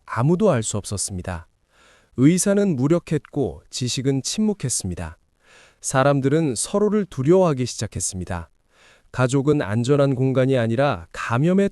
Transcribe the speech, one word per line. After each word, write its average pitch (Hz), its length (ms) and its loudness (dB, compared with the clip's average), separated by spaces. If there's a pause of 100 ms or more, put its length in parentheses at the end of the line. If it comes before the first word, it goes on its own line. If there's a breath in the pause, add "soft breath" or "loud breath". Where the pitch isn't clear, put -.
아무도 175 460 2
알 120 140 0
수 - 120 -6
없었습니다. 92 720 -8 (720 soft breath)
의사는 185 580 4
무력했고 139 960 -2
지식은 127 520 -4
침묵했습니다. 110 960 -4 (600 soft breath)
사람들은 139 760 2
서로를 208 480 0
두려워하기 156 600 2
시작했습니다. 90 840 -8 (640 soft breath)
가족은 139 500 2
안전한 131 540 2
공간이 131 420 2
아니라 113 540 0
감염의 180 600 0